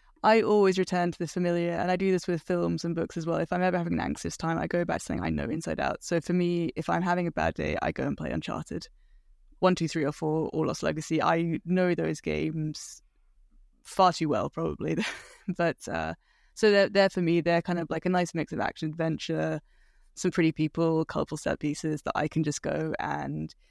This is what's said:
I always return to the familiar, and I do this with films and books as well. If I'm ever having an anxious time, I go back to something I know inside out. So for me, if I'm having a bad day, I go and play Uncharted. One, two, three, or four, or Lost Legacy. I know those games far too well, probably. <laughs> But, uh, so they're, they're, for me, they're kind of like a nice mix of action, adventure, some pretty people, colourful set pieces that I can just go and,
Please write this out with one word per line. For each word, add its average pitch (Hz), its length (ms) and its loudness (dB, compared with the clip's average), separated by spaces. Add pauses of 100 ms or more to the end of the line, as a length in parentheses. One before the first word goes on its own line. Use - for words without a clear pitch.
(240)
I 220 180 6
always 196 380 4
return 175 320 0
to - 80 -10
the 170 80 -4
familiar, 170 460 0
and 175 180 -2
I 185 40 2
do 190 160 0
this 180 160 0
with 170 140 -2
films 170 420 -2
and 170 120 -4
books 170 200 -4
as 165 120 -6
well. 165 100 0
If 165 160 -2
I'm 180 80 0
ever 185 160 2
having 170 160 -2
an 165 60 0
anxious - 360 -4
time, 165 220 -2
I - 80 -2
go 175 180 0
back 170 180 -2
to - 40 -12
something - 180 -4
I - 60 -2
know - 140 -2
inside 160 360 -4
out. - 240 -4
So 170 160 0
for 175 140 -2
me, 175 420 0
if - 140 -4
I'm 170 140 0
having 175 240 0
a 160 40 -2
bad - 220 0
day, - 300 -2
I - 80 0
go 127 160 -4
and - 100 -2
play - 140 -4
Uncharted. - 560 -6 (720)
One, 185 160 4
two, 165 120 0
three, 156 160 -2
or 143 80 0
four, 156 400 -2
or 156 140 0
Lost 151 160 -4
Legacy. 156 400 0
I 165 440 2
know 180 280 2
those 160 280 -2
games 156 840 -4 (800)
far 185 300 4
too 156 160 0
well, 113 200 0
probably. 156 520 -4
<laughs> 220 40 -2 (500)
But, - 320 0
uh, 165 280 -4 (400)
so 214 160 6
they're, 202 180 6
they're, 196 220 6
for 185 100 -2
me, 170 200 4
they're 170 200 2
kind 175 160 -2
of 165 140 -4
like - 160 -4
a - 20 4
nice 180 240 2
mix 160 180 -4
of - 80 -4
action, - 300 -4
adventure, 160 720 -2 (540)
some 185 160 0
pretty 160 200 4
people, 160 540 0
colourful - 320 -4
set - 220 -2
pieces 151 420 -2
that - 140 -2
I 151 120 0
can 165 160 0
just 147 200 -2
go 156 340 -2
and, 147 560 -6 (180)